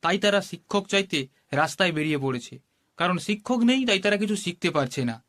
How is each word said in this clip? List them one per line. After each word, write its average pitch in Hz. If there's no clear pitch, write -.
তাই 175
তারা 202
শিক্ষক 196
চাইতে 196
রাস্তায় 160
বেরিয়ে 151
পড়েছে, 131
কারণ 180
শিক্ষক 214
নেই, 262
তাই 202
তারা 202
কিছু 208
শিখতে 180
পারছে 139
না। 117